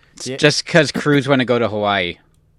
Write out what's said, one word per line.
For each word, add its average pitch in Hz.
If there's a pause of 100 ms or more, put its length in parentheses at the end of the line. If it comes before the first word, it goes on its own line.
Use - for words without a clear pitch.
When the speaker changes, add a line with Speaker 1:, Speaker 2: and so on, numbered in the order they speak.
(160)
Speaker 1:
It's -
Speaker 2:
the 131
Speaker 1:
just 147
'cause 156
crews 143
wanna 131
go 120
to 113
Hawaii. 101 (420)